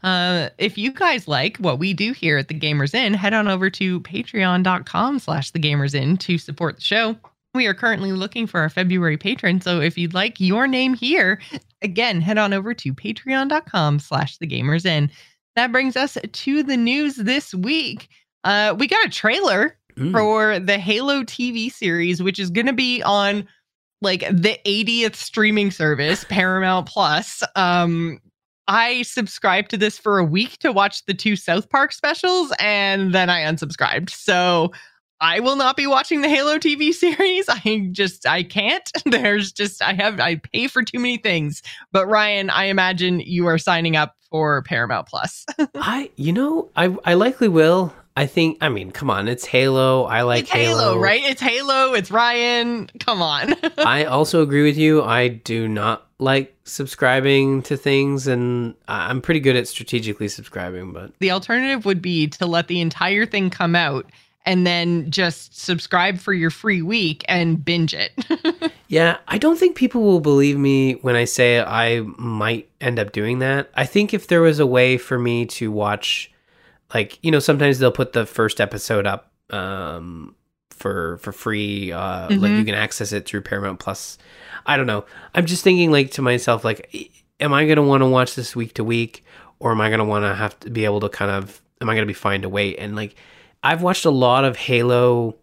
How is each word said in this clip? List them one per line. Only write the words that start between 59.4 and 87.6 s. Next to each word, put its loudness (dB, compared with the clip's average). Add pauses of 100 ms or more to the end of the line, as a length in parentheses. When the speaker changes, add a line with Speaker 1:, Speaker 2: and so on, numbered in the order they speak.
Speaker 2:
good 4
at -2
strategically -6
subscribing, -10
but -16
Speaker 1:
The 0
alternative -2
would 0
be 0
to -6
let -2
the 0
entire 0
thing -2
come -2
out -2 (360)
and 2
then 0
just -4
subscribe -2
for -6
your 0
free -2
week -2
and 2
binge 0
it. -6 (160)
<laughs> -2 (160)
Speaker 2:
Yeah, 4 (100)
I -2
don't 4
think 4
people 0
will 6
believe 4
me 4
when 0
I 4
say 4
I 0 (160)
might -4 (100)
end -2
up -2
doing -2
that. -2
I 0
think 0
if -4
there 4
was 4
a 4
way 4
for -4
me 0
to -6
watch, -4 (640)
like, -2
you 2
know, 4
sometimes 2
they'll 4
put -4
the 0
first -2
episode -2
up, -6 (180)
um, -10 (340)
for, -6
for -12
free, -4
uh, -6
like, 2
Speaker 1:
Mm-hmm. 2
Speaker 2:
you 2
can -2
access -4
it -6
through -6
Paramount -6
Plus. -10 (480)
I 2
don't 0
know. -2 (300)
I'm 2
just -4
thinking, 6
like, 4
to -6
myself, 0
like, -4
"E-, -12 (300)
am 0
I 4